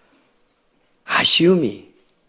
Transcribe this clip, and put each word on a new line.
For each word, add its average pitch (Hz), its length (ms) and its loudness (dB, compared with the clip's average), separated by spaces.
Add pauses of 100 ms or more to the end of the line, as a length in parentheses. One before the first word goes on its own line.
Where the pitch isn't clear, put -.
(1040)
아쉬움이 165 840 0 (440)